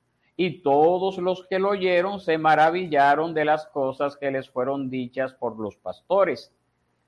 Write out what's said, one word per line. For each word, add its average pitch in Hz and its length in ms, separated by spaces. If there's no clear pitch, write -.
Y 175 260
todos 175 560
los 180 300
que 190 100
lo 196 120
oyeron 185 500
se 160 180
maravillaron 156 960
de 151 100
las 156 220
cosas 139 500
que 139 140
les 135 180
fueron 135 400
dichas 127 440
por 110 260
los 107 180
pastores. 170 800